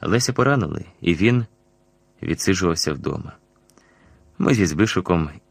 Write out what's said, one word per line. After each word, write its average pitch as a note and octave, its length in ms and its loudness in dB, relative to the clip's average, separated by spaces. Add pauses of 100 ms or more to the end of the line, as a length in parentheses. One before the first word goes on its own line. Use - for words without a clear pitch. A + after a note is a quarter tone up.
Леся A#2 320 0
поранили, B2 520 0 (160)
і F2 140 2
він A2+ 300 2 (760)
відсиджувався E2+ 720 -2
вдома. - 400 -8 (1040)
Ми - 160 2
зі G#2+ 120 4
Збишуком E2+ 640 0 (220)